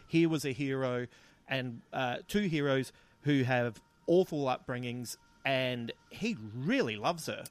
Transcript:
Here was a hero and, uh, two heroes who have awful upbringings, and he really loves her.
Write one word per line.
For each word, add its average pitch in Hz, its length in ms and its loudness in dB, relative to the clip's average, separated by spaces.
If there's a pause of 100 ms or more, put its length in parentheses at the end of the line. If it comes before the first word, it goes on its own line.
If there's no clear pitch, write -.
Here 165 200 6
was 156 160 0
a 139 80 -2
hero 131 540 -2 (420)
and, 127 340 -4 (100)
uh, 127 260 -2 (100)
two 208 140 2
heroes 143 500 2 (300)
who 143 200 4
have 120 380 0 (260)
awful 170 380 2
upbringings, 123 720 -4 (280)
and 127 480 0 (180)
he 220 260 -4 (180)
really 139 420 0
loves 156 300 -2
her. 104 240 -6